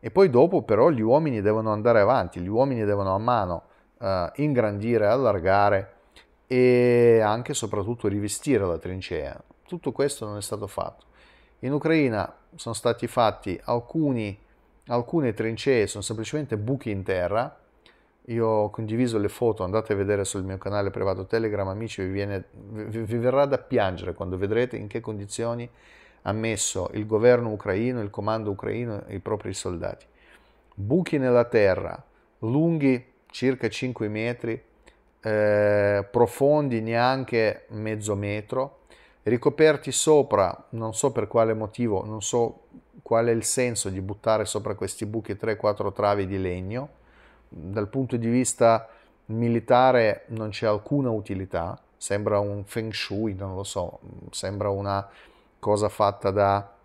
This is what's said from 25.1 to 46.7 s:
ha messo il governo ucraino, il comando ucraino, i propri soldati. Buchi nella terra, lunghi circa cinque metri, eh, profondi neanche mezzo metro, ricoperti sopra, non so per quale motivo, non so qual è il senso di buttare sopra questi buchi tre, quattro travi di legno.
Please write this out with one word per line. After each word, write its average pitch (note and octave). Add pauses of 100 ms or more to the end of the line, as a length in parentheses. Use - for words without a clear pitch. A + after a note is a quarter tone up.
ha G2
messo G#2+
il G#2+
governo A#2
ucraino, G#2+
il G2+
comando G#2+
ucraino, G#2+
i G2+
propri G#2
soldati. - (680)
Buchi D3
nella B2
terra, F#2+ (400)
lunghi C#3 (180)
circa B2
cinque A#2
metri, A2+ (600)
eh, G#2
profondi C3+
neanche A#2
mezzo G#2+
metro, G#2 (440)
ricoperti C#3
sopra, A2+
non A2
so C#3
per A2
quale A2+
motivo, G#2+
non G#2+
so - (400)
qual A2+
è A#2
il A#2
senso B2
di F#2+
buttare G#2
sopra G#2
questi G2
buchi G#2
tre, A2
quattro G2+
travi G2+
di F#2+
legno. F#2 (600)